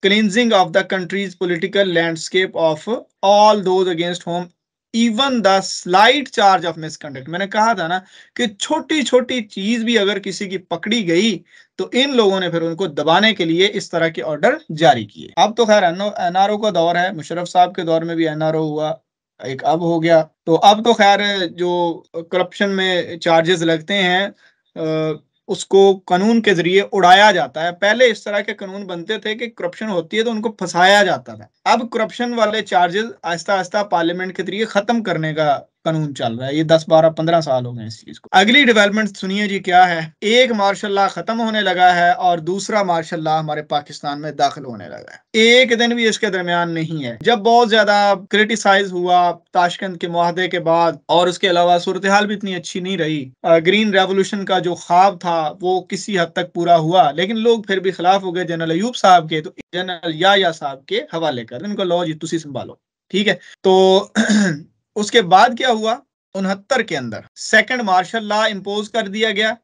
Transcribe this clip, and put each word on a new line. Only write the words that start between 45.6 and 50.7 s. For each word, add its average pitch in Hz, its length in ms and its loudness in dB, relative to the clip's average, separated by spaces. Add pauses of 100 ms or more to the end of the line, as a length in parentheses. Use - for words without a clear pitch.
दिन 233 160 0
भी 240 140 0
इसके 214 220 -2
दरमियान 175 420 -2
नहीं 160 320 -6
है। 123 180 -10
जब 226 180 2
बहुत 233 300 4
ज्यादा 202 460 2
क्रिटिसाइज 202 760 0
हुआ 180 400 2
ताशकंद 175 680 -4
के 180 100 -8
मुआहदे 170 400 -2
के 175 120 -4
बाद 165 400 0 (100)